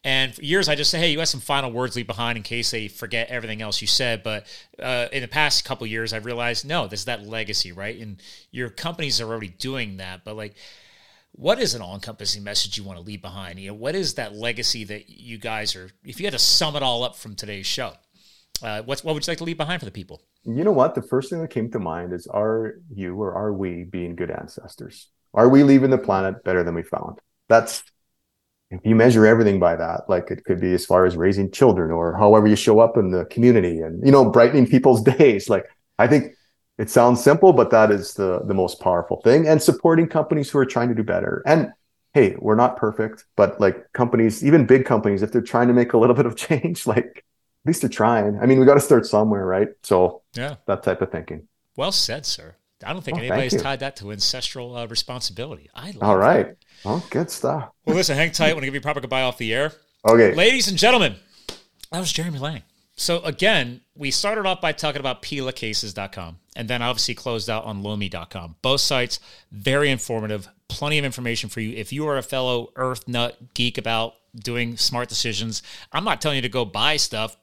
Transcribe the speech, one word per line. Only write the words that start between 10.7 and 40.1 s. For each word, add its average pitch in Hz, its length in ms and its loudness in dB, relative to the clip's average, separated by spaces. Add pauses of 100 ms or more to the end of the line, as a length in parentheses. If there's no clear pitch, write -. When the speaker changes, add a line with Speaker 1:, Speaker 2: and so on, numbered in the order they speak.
Speaker 1:
what 160 260 -2
is 180 160 -2
an 120 80 -10
all-encompassing 101 600 -10
message 104 320 -4
you 104 80 -12
wanna 92 160 -16
leave 95 220 -16
behind? 92 360 -16
You 98 100 -16
know, 104 60 -14
what 123 200 -8
is 180 200 -4
that 107 200 -10
legacy 117 500 -6
that 104 240 -16
you 113 300 -20
guys 107 360 -8
are, 92 160 -18 (140)
if - 160 -18
you 190 60 -8
had 202 60 -6
to 123 60 -6
sum 151 380 0
it 143 60 -4
all 120 220 -2
up 123 120 -10
from 107 180 -18
today's 98 320 -12
show, - 280 -8 (680)
uh, 110 200 -8
what's, 131 200 -8
what 156 120 -6
would 147 120 -6
you - 40 -8
like 160 80 -6
to 165 60 -10
leave 165 120 -8
behind 156 240 -6
for 123 60 -14
the 98 60 -12
people? - 300 -18 (220)
Speaker 2:
You 120 200 -4
know 208 80 2
what? 131 220 2
The 117 80 -4
first 135 280 -4
thing 170 100 -8
that 160 100 -8
came 117 200 -6
to 117 80 -8
mind 87 340 -8
is, 87 140 -12
are 110 480 -4 (200)
you 92 260 -8
or 98 140 -4
are 104 180 -4
we 90 320 -6
being 87 320 -8
good - 140 -6
ancestors? - 760 -16 (260)
Are 110 140 6
we 139 140 8
leaving 139 280 6
the 127 80 4
planet 95 460 -2
better 92 200 0
than 85 100 -4
we 85 80 -6
found? - 380 -10 (280)
That's, - 340 2 (880)
if 92 140 -10
you 110 100 6
measure 113 320 8
everything 107 340 6
by 85 160 4
that, 82 320 -6
like, 90 220 -2
it - 140 -10
could 90 160 -2
be 90 140 0
as 87 100 -2
far 92 220 4
as 85 100 0
raising 95 340 0
children 90 400 4
or 85 260 -2
however 107 300 6
you 107 100 6
show 110 240 4
up 113 160 4
in 98 140 2
the 90 160 -2
community 107 540 4
and, 82 240 -8
you 135 80 8
know, 127 180 8
brightening 120 360 6
people's 127 360 4
<laughs> 127 160 4
days. 113 300 4
Like, 98 160 0 (340)
I 110 100 6
think 143 240 2 (460)
it 110 120 -4
sounds 120 320 6
simple, 160 300 8
but 120 180 4
that 107 200 6
is 98 240 0
the, 92 300 -2
the 98 100 -4
most 92 260 -2
powerful 87 420 -2
thing. 156 240 6
And 156 160 4
supporting 165 460 2
companies 151 420 -2